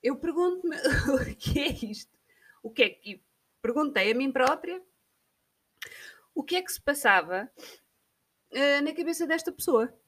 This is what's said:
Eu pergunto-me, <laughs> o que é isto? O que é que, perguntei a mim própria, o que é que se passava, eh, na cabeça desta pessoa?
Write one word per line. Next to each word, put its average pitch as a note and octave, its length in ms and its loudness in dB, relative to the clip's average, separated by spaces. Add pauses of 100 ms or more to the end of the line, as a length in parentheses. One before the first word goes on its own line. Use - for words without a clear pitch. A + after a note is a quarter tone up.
Eu B3+ 140 2
pergunto-me, F4 580 -2
<laughs> - 400 2
o - 220 -2
que - 220 -2
é C#4+ 100 0
isto? - 440 -10 (480)
O A3+ 80 -10
que A3+ 140 2
é G#3 60 2
que, - 340 -16 (380)
perguntei A#3+ 500 0
a A#3+ 40 2
mim C4+ 160 0
própria, D4+ 500 0 (1500)
o E4+ 100 -6
que F4 140 -2
é F#4 40 0
que F4+ 100 -10
se - 100 -10
passava, G3 680 2 (1000)
eh, C#4+ 300 4
na D4+ 120 -2
cabeça E4 320 -2
desta D#4+ 260 -2
pessoa? B3 420 2 (140)